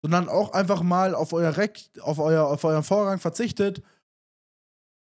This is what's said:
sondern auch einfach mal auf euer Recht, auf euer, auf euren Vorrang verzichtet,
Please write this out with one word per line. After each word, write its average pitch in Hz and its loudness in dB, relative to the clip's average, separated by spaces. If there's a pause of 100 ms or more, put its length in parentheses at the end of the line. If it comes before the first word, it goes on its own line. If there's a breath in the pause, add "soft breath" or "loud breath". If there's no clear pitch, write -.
sondern 175 0
auch 202 0
einfach 190 0
mal 180 2
auf 156 -4
euer 165 0
Recht, - -6
auf 151 -4
euer, 156 4
auf 143 -2
euren 156 2
Vorrang 196 0
verzichtet, 202 -4 (1200 soft breath)